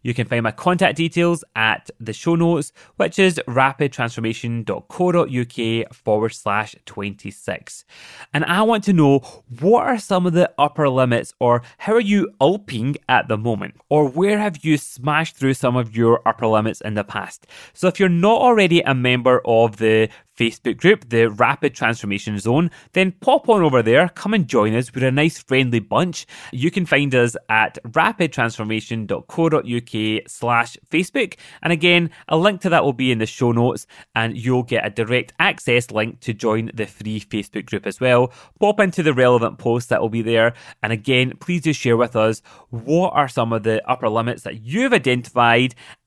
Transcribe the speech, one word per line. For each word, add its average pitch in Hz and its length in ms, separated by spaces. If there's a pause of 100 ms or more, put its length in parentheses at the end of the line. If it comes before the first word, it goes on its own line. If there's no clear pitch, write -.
You 120 140
can 120 100
find 120 160
my 113 100
contact 180 460
details 170 460 (120)
at 110 440
the 113 140
show 170 200
notes, 170 380 (240)
which - 240
is 185 280
rapidtransformation 117 1160
dot - 220
co 180 240
dot 170 180
U 123 160
K 113 460
forward 107 420
slash 104 420 (100)
twenty-six. - 1000 (480)
And 147 120
I 185 180
want 220 220
to 202 80
know, 143 260 (400)
what 202 260
are 247 140
some 185 260
of 180 80
the 180 240
upper 147 320
limits, 127 500
or 120 220 (160)
how - 160
are 226 60
you 202 420
ulping 143 540 (120)
at 123 200
the 110 100
moment? 107 380 (160)
Or 151 160
where 185 300
have 202 260
you 156 140
smashed 147 580
through 135 200
some 123 200
of 113 220
your 117 280
upper 113 220
limits 110 320
in 107 140
the 104 100
past? - 420 (280)
So - 160
if - 100
you're 196 80
not 185 320
already 202 400
a 139 160
member 127 480
of 113 360
the 110 280 (320)
Facebook 117 380
group, 175 320
the 117 200
Rapid 123 460
Transformation 107 640
Zone, 135 320 (220)
then 185 180
pop 269 380
on 214 120
over 131 220
there, 127 260
come - 240
and 190 140
join 107 260
us. 123 220
We're 131 140
a - 20
nice 151 260
friendly 127 420
bunch. 143 460 (260)
You 123 200
can 185 140
find 143 280
us 120 220 (140)
at 110 280 (160)
rapid 170 380
transformation 110 760
dot 98 220
co 165 220
dot 151 160
U 120 160
K 107 440
slash 117 520 (120)
Facebook. 185 460 (260)
And 165 120
again, 170 360 (200)
a 156 80
link 190 240
to 190 80
that 185 140
will 139 100
be 127 180
in 113 80
the 110 60
show 120 260
notes, 117 340 (300)
and 113 220
you'll 123 260
get 120 220
a 107 40
direct 117 480
access 127 540
link 110 300
to 120 120
join 113 400
the 110 140
free 107 320
Facebook 104 460
group - 200
as 98 140
well. 123 320 (280)
Pop 208 200
into 185 240
the 151 100
relevant 123 460
post 120 300
that 120 120
will 113 80
be 113 140
there. 117 300 (280)
And 107 120
again, 127 460
please 175 220
do 151 120
share 120 240
with 120 180
us 110 260 (280)
what 143 440
are 143 140
some 117 240
of 113 120
the 110 220
upper 123 240
limits 117 340
that - 180
you've 214 320
identified 123 840 (320)